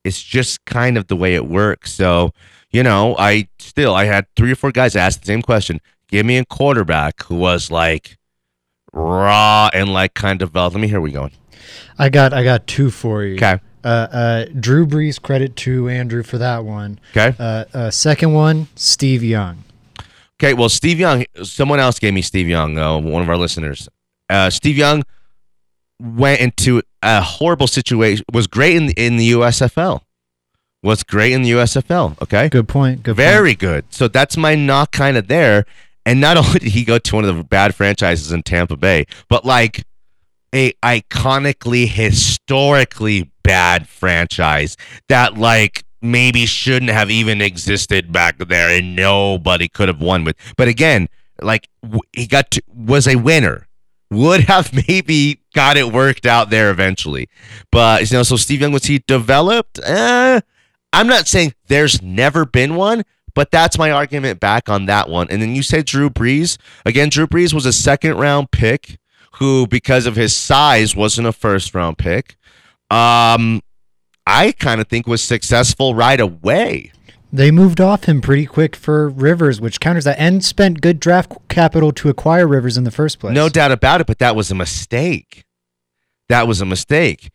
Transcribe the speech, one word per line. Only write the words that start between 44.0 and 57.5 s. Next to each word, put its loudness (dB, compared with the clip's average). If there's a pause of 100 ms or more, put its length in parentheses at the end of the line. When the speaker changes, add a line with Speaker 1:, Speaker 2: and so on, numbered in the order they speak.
Speaker 1:
that, 2
like, 0 (160)
maybe 0
shouldn't -2
have 0
even -2
existed -4
back 0
there 0
and -2
nobody 0
could -2
have -4
won 0
with. -4 (200)
But 2
again, 0 (320)
like, -4 (140)
w-, -6 (120)
he -8
got 0
to, -8 (100)
was 0
a 4
winner. 0 (440)
Would 2
have 2
<laughs> -2
maybe 0 (160)
got 2
it 0
worked 0
out 2
there 2
eventually. -4 (440)